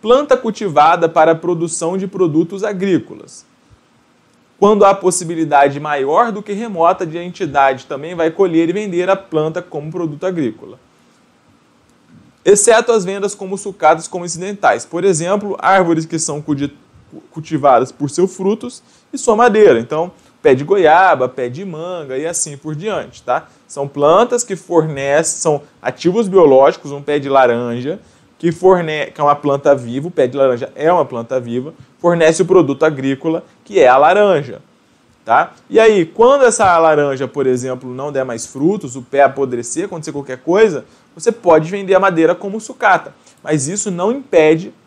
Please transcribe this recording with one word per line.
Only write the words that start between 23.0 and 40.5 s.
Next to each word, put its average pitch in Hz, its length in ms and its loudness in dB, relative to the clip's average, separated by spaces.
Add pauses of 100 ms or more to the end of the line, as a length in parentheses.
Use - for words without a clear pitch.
tá? 135 240 -4 (200)
São 143 200 -8
plantas 185 560 2
que 196 120 -8
fornecem, 156 840 -2
são 151 220 -2 (200)
ativos 180 460 -2
biológicos, 147 640 4
um 143 100 -12
pé 147 180 -4
de 139 80 -8
laranja, 123 720 0 (380)
que 170 140 -2
forne-, 165 560 0
que - 140 -8
é - 20 0
uma 143 120 4
planta 143 380 0
viva, 127 340 -4
o 180 40 -10
pé - 160 0
de 127 80 -8
laranja 131 400 0
é 156 160 0
uma 170 140 2
planta 120 340 -6
viva, 123 340 -8 (260)
fornece 170 420 2
o 185 40 2
produto 160 380 2
agrícola, 147 640 -4 (180)
que 190 160 -4
é 160 80 6
a 127 80 6
laranja, 156 640 2 (600)
tá? 131 300 2 (160)
E 214 100 2
aí, 214 260 4
quando 262 380 4
essa 202 340 4
laranja, 147 480 2
por 131 220 -4
exemplo, 127 480 -4
não 139 160 -10
der 135 140 -2
mais 117 200 -10
frutos, 143 520 -4
o 131 40 -12
pé 139 220 2
apodrecer, 131 640 -2
acontecer 165 260 -12
qualquer 139 280 -12
coisa, 185 440 2 (320)